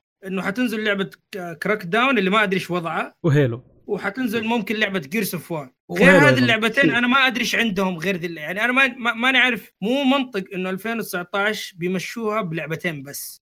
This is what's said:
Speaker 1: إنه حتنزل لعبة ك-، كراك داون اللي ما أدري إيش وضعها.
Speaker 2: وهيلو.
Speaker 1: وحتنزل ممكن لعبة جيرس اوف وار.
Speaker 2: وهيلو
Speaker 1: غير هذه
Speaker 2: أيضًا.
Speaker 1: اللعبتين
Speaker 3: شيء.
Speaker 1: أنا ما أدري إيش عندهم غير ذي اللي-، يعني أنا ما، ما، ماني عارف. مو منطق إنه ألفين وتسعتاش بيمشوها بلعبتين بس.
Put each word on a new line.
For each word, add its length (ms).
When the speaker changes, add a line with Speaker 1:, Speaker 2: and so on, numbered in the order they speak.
Speaker 1:
إنه 160
حتنزل 420
لعبة 260
ك-، 320
كراك 220
داون 320
اللي 120
ما 140
أدري 120
إيش 160
وضعها. 420
Speaker 2:
وهيلو. 400
Speaker 1:
وحتنزل 560
ممكن 320
لعبة 240
جيرس 340
اوف 180
وار. 200
Speaker 2:
وهيلو 220
Speaker 1:
غير 100
هذه 60
Speaker 2:
أيضًا. 120
Speaker 1:
اللعبتين 440
Speaker 3:
شيء. 140
Speaker 1:
أنا 100
ما 100
أدري 240
إيش 140
عندهم 420
غير 200
ذي 100
اللي-، 140
يعني 240
أنا 80
ما، 140
ما، 260
ماني 240
عارف. 340
مو 220
منطق 400
إنه 160
ألفين 300
وتسعتاش 720
بيمشوها 680
بلعبتين 600
بس. 380